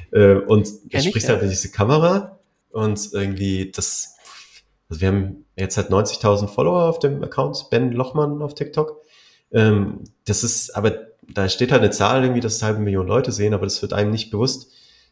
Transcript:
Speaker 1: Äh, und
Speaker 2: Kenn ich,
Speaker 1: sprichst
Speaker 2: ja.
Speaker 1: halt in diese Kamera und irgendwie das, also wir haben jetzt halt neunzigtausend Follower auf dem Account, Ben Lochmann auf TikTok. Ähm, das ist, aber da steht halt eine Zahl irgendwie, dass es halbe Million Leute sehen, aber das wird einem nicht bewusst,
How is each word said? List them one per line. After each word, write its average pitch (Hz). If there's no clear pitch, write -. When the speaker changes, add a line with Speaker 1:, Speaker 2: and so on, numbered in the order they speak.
Speaker 1:
Äh, 98
und 104
Speaker 2:
Kenn -
ich, 170
Speaker 1:
sprichst 117
Speaker 2:
ja. 120
Speaker 1:
halt 101
in 98
diese -
Kamera 165
und 107
irgendwie 95
das, -
also 82
wir 95
haben 95
jetzt 95
halt 98
neunzigtausend 104
Follower 170
auf 165
dem 139
Account, -
Ben 123
Lochmann 147
auf 147
TikTok. -
Ähm, 107
das 107
ist, -
aber 110
da 95
steht -
halt 127
eine 101
Zahl 127
irgendwie, 127
dass 110
es -
halbe 107
Million 98
Leute 117
sehen, 104
aber 95
das -
wird 101
einem 104
nicht 110
bewusst, 117